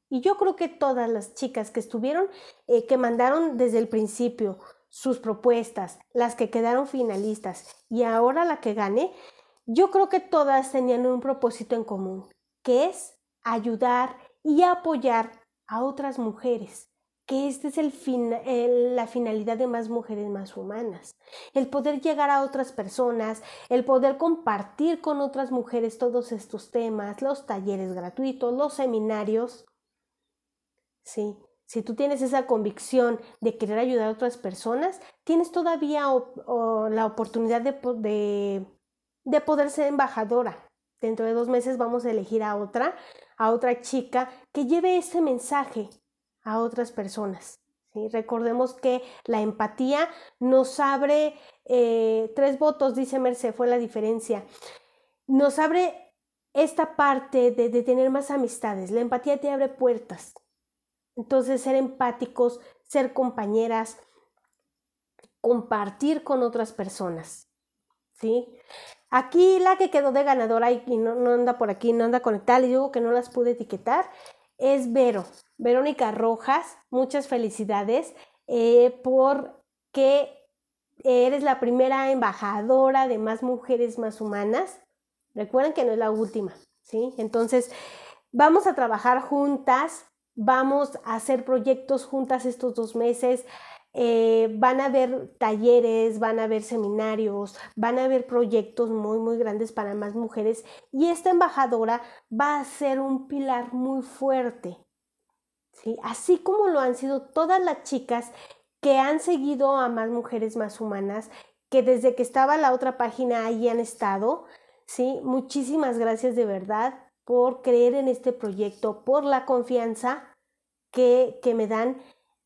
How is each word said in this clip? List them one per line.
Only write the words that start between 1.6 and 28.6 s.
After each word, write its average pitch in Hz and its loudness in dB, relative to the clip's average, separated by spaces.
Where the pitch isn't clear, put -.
que 233 -4
estuvieron, 277 -2
eh, 233 4
que 269 4
mandaron 254 0
desde 233 2
el 226 -2
principio 220 -2
sus - -4
propuestas, 220 -2
las 240 0
que 214 -2
quedaron 240 0
finalistas 214 -6
y 240 0
ahora 240 4
la 339 -2
que 214 -2
gané, 214 0
yo 349 4
creo 392 4
que 370 0
todas 277 2
tenían 247 2
un 254 2
propósito 247 -2
en 226 -4
común, 190 -8
que 254 2
es - -8
ayudar 240 -2
y 302 4
apoyar 277 0
a 226 -6
otras 269 -6
mujeres, 220 -6
que 269 -2
esta 269 -8
es 277 -6
el 302 -2
fin-, 247 -4
el, 247 2
la 233 -2
finalidad 226 -4
de 254 -2
Más 233 -4
Mujeres, 220 -6
Más 196 -10
Humanas. 202 -10
El 269 0
poder 285 -2
llegar 294 0
a 277 4
otras 269 -4
personas, 220 -4
el 247 2
poder 269 2
compartir 320 -2
con 302 -2
otras 269 -4
mujeres 233 -4
todos 240 -2
estos 208 -12
temas, 214 -4
los 277 -4
talleres 190 -6
gratuitos, 240 -4
los 285 -2